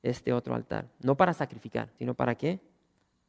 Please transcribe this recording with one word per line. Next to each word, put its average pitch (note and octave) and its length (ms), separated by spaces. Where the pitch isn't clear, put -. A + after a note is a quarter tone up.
este B2 300
otro B2 240
altar, A#2 320
no C3+ 160
para F3 160
sacrificar, A#2 640
sino B2 160
¿para A#2+ 220
qué? F3 260